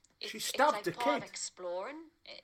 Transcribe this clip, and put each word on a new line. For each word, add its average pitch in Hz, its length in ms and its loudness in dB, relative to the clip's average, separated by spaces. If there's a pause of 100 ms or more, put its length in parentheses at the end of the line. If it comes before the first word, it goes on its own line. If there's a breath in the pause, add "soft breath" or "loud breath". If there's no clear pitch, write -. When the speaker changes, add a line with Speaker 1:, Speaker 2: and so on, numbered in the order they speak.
(220)
Speaker 1:
She 220 160 -8
Speaker 2:
it's, - 100 -4
Speaker 1:
stabbed 285 320 6
Speaker 2:
it's, - 80 -2
like, - 80 -2
Speaker 1:
a - 40 -12
Speaker 2:
part 269 180 4
of - 60 -2
Speaker 1:
kid. - 60 -14
Speaker 2:
exploring. 208 800 -6 (160)
It, - 180 -18